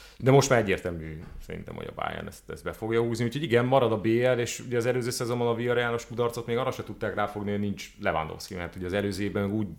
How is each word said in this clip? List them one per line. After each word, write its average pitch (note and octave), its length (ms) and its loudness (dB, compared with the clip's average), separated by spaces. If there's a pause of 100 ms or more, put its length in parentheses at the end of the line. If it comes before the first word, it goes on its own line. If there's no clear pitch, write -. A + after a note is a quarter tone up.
(180)
de B2 120 4
most C3+ 200 10
már B2 80 6
egyértelmű E2+ 640 -2 (260)
szerintem, G1+ 280 -10
hogy G1+ 140 -8
a G1+ 140 -8
Bayern G1+ 240 -6
ezt, - 240 -16
ezt D#2+ 140 -12
be E2+ 80 -6
fogja A2+ 300 0
húzni, A#2 220 0
úgyhogy C3 180 -2
igen, A#2+ 220 4
marad B2+ 280 4
a G#2+ 80 0
B F2 60 -2
L, A#2+ 320 4
és A#2 280 -2
ugye A#2+ 100 -2
az A#2 100 2
előző B2 240 0
szezonban A#2+ 380 0
a A#2 60 4
Villarreal-os A#2+ 520 0
kudarcot A#2 400 -2
még A#2 100 0
arra B2+ 140 0
se A#2+ 140 -6
tudták G2+ 300 -6
ráfogni, G#2 360 -2
hogy G2+ 100 0
nincs G2+ 300 -4 (100)
Lewandowski, E2 540 -2
mert F2 220 -8
ugye F2+ 100 -6
az F2+ 60 -4
előző G2+ 320 0
évben G2 260 0
úgy G#2+ 160 0 (120)